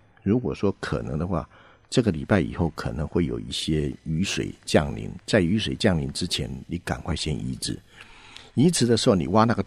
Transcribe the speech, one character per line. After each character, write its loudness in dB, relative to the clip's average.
如 4
果 -2
说 -2
可 -4
能 -4
的 -2
话， -2
这 2
个 4
礼 -2
拜 4
以 -2
后 0
可 -6
能 -4
会 0
有 -4
一 -10
些 -2
雨 -2
水 -4
降 2
临， -8
在 4
雨 2
水 -4
降 2
临 -2
之 -6
前， -4
你 -6
赶 -4
快 -2
先 -4
移 -6
植。 -8
移 6
植 2
的 6
时 2
候， 6
你 2
挖 4
那 4
个 -2